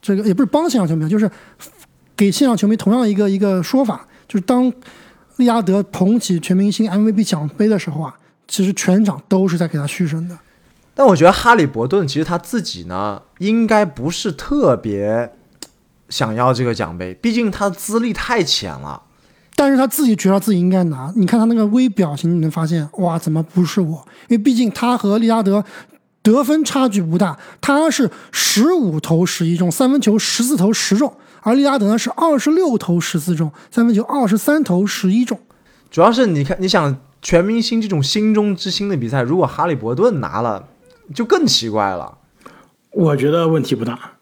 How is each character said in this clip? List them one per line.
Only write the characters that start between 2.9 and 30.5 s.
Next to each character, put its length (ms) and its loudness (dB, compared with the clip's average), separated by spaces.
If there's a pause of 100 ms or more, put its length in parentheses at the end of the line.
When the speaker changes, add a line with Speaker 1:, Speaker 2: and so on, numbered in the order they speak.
Speaker 1:
样 160 2
一 60 0
个， 160 2
一 80 0
个 240 0
说 200 0
法， 240 -4 (220)
就 100 -2
是 60 -4
当 260 2 (680)
利 100 2
拉 160 2
德 220 2
捧 360 0
起 180 -2
全 160 -2
明 160 2
星 200 -2
M 160 0
V 60 2
P 120 0
奖 320 -4
杯 100 0
的 120 2
时 100 -6
候 140 -8
啊， 100 -10 (340)
其 200 -2
实 80 0
全 280 2
场 260 -2
都 200 2
是 80 -2
在 100 -2
给 120 -6
他 80 -6
嘘 200 -4
声 220 -6
的。 100 -16 (540)
Speaker 2:
但 140 4
我 100 6
觉 80 2
得 80 8
哈 220 4
利 100 4
伯 220 -2
顿 200 0
其 120 -4
实 60 -2
他 120 -4
自 240 -4
己 240 -12
呢， 380 -6 (160)
应 280 0
该 180 2
不 260 -6
是 220 -6
特 440 0
别 540 -4 (800)
想 240 -4
要 180 2
这 100 -2
个 120 -2
奖 240 -8
杯， 160 -10
毕 180 -2
竟 180 0
他 200 -4
资 300 -4
历 120 -4
太 300 -2
浅 360 -4
了。 220 -14 (560)
Speaker 1:
但 140 4
是 80 4
他 80 2
自 180 -2
己 120 4
觉 140 0
得 80 2
自 140 -2
己 80 2
应 80 2
该 160 2
拿， 320 -6
你 80 2
看 140 2
他 80 2
那 80 2
个 140 2
微 200 2
表 260 -2
情， 200 -2
你 60 0
能 100 0
发 160 -4
现， 200 -2 (120)
哇， 200 -2
怎 140 -4
么 100 0
不 220 0
是 160 -2
我？ 240 -4 (240)
因 80 2
为 20 2
毕 140 2
竟 180 2
他 260 0
和 200 0
利 120 2
拉 140 2
德 220 2 (580)
得 220 4
分 200 2
差 220 0
距 140 0
不 160 -2
大， 220 0 (240)
他 280 2
是 200 0 (200)
十 440 2
五 260 0
投 240 2
十 220 -2
一 100 0
中， 140 0
三 200 2
分 100 2
球 180 2
十 240 -2
四 140 0